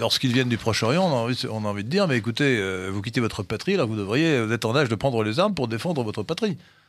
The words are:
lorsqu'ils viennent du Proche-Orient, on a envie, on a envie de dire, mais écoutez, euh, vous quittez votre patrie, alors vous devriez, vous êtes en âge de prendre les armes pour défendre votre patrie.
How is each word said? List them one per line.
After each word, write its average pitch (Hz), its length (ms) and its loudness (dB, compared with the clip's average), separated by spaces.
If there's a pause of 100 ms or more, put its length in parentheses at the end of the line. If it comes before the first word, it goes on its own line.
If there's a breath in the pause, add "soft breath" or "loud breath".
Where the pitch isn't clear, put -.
lorsqu'ils 117 320 2
viennent 127 160 2
du 117 100 0
Proche-Orient, 117 460 2
on 170 80 2
a 120 80 2
envie, 123 280 -4
on 110 160 -6
a 104 40 -2
envie 101 160 -4
de 110 40 -8
dire, 190 200 2
mais 131 80 2
écoutez, 117 420 2
euh, 95 340 -2
vous 101 80 -4
quittez 113 200 -2
votre 107 240 -2
patrie, 110 300 -2
alors 156 120 2
vous 107 100 -4
devriez, 123 460 2
vous 110 100 0
êtes 117 120 -2
en 113 100 0
âge 139 140 4
de 110 80 2
prendre 117 260 0
les 110 160 -2
armes 196 160 2
pour 127 140 -2
défendre 127 340 -2
votre 104 220 -4
patrie. 175 320 -2 (320 soft breath)